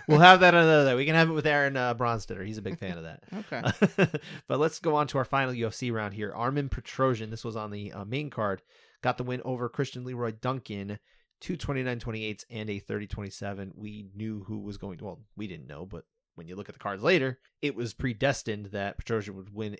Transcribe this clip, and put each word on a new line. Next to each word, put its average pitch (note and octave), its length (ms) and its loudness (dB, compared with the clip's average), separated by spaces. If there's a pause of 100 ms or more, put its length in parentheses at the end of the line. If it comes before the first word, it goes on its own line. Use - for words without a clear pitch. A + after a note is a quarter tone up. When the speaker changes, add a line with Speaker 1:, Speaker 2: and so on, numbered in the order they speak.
Speaker 1:
<laughs> - 80 -8
Speaker 2:
we'll D3+ 100 8
have F3+ 220 12
that F3+ 140 10
another D#3 360 8
day. B2 40 4
We C#3 120 2
can D#3 80 2
have E3 160 6
it - 20 -2
with D#3 140 0
Aaron, C#3+ 320 2
uh, B2 160 0
Bronsteter. A2+ 500 -2
He's G#2+ 140 -6
a G2+ 40 -10
big G2 160 -6
fan F2+ 200 -8
of E2 60 -12
that. - 180 -14 (100)
Speaker 1:
<laughs> - 20 -12 (180)
Okay. - 640 0 (120)
Speaker 2:
<laughs> - 160 -18
But C3 120 -2
let's D#3 220 0
go D#3 160 0
on D3 120 2
to C#3+ 100 -2
our B2+ 60 0
final C3 300 -2
U A2+ 140 -2
F G#2+ 60 -6
C B2 160 -4
round G#2+ 220 -4
here. G#2 220 -6
Armin C3+ 340 -2
Petrosian, A#2 600 -2
this A2+ 140 -12
was A2 120 -6
on G#2+ 140 -8
the, G2+ 220 -10
uh, G2 120 -10
main C#3 240 -6
card, G2+ 320 -2 (420)
got B2 140 0
the C3 80 -6
win B2 200 -4
over B2 260 -4
Christian B2 340 -6
Leroy A#2+ 280 -6
Duncan, A2 640 -6 (420)
two F3+ 160 -6
twenty-nine C3 440 -4
twenty-eights A2 500 -8
and A2 180 -8
a G2+ 100 -4
thirty G#2 280 -6
twenty-seven. G2 680 -10
We G#2 400 -14
knew G#2+ 320 -8
who G#2+ 120 -8
was G2+ 180 -10
going, F#2+ 240 -12
well, F#2+ 200 -12 (160)
we G#2 100 -10
didn't D#2+ 220 -14
know, D2+ 180 -14
but F2+ 180 -14 (300)
when E2 140 -16
you F2+ 80 -12
look G2 120 -12
at F#2+ 60 -18
the - 60 -20
cards G2+ 220 -6
later, C3+ 360 2 (240)
it C#3+ 120 -4
was A#2 200 -6
predestined A2 720 -4
that G2+ 360 -6
Petrosian G#2 320 -4
would G2 200 -16
win G#2 260 -8